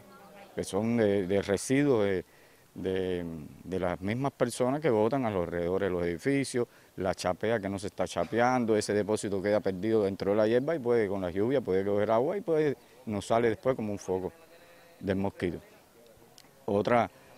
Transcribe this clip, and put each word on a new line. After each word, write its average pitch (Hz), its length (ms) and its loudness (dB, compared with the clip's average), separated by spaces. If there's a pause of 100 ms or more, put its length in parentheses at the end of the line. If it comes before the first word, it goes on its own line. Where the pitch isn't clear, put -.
(560)
que 92 80 -4
son 110 340 0
de, 101 280 4
de 98 140 0
residuos 113 640 2
de, 95 200 0 (500)
de, 92 500 -2 (380)
de 90 160 -4
las 87 220 -2
mismas 120 320 -2
personas 127 480 -2
que 151 100 0
botan 117 340 2
a 110 60 0
los 92 140 0
alrededores 87 440 -2
de - 20 0
los 87 140 -2
edificios, 123 640 -2 (300)
la 95 180 0
chapea 107 460 0
que 95 80 -6
no 98 100 -4
se 98 80 -8
está 92 200 -4
chapeando, 113 680 0
ese 107 160 0
depósito 101 480 0
queda 104 200 2
perdido 101 420 0
dentro 98 300 0
de 104 40 2
la 110 120 4
hierba 131 260 2
y 156 60 -4
puede, 117 280 2
con 98 140 -2
la 90 80 -2
lluvia 113 300 0
puede 95 240 0
coger 101 260 2
agua 135 260 2
y 202 40 -6
puede, 156 360 0 (300)
nos 104 220 -4
sale 117 200 4
después 127 280 0
como 110 160 -4
un 98 60 -6
foco 92 340 -4 (680)
del 95 160 0
mosquito. 92 440 -2 (1040)
Otra, 107 440 2 (280)